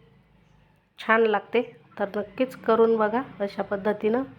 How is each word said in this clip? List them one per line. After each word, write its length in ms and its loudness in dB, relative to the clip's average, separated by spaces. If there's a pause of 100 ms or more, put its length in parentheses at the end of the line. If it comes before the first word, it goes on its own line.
(1000)
छान 220 2
लागते. 420 2 (360)
तर 180 -2
नक्कीच 400 -4
करून 400 4
बघा 260 0 (180)
अशा 220 -6
पद्धतीनं 600 -2 (160)